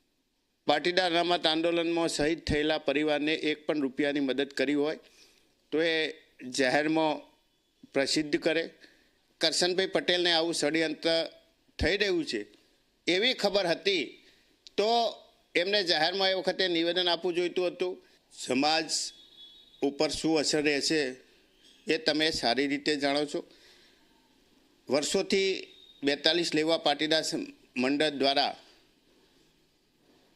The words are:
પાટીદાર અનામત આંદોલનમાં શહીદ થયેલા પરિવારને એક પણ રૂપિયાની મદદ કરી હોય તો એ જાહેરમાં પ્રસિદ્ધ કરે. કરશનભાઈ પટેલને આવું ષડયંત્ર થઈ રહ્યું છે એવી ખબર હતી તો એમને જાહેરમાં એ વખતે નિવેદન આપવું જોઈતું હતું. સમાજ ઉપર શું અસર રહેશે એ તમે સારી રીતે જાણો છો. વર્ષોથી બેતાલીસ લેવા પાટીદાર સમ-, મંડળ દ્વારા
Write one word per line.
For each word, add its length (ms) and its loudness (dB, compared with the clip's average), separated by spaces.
પાટીદાર 440 4
અનામત 360 2
આંદોલનમાં 600 0
શહીદ 300 0
થયેલા 400 0
પરિવારને 440 0
એક 180 -2
પણ 140 0
રૂપિયાની 460 -2
મદદ 320 -2
કરી 240 0
હોય 160 -4
તો 100 -2
એ 140 0
જાહેરમાં 560 2
પ્રસિદ્ધ 520 0
કરે. 180 0
કરશનભાઈ 540 0
પટેલને 380 2
આવું 260 2
ષડયંત્ર 500 0
થઈ 180 2
રહ્યું 280 0
છે 160 -6
એવી 260 2
ખબર 340 0
હતી 380 0
તો 140 2
એમને 280 0
જાહેરમાં 480 0
એ 80 -2
વખતે 280 -2
નિવેદન 420 0
આપવું 280 -2
જોઈતું 320 -2
હતું. 240 -4
સમાજ 560 0
ઉપર 280 0
શું 300 -2
અસર 240 0
રહેશે 380 0
એ 100 2
તમે 340 0
સારી 360 0
રીતે 300 -2
જાણો 280 0
છો. 140 -6
વર્ષોથી 600 0
બેતાલીસ 500 0
લેવા 340 2
પાટીદાર 360 0
સમ-, 300 -6
મંડળ 440 0
દ્વારા 340 2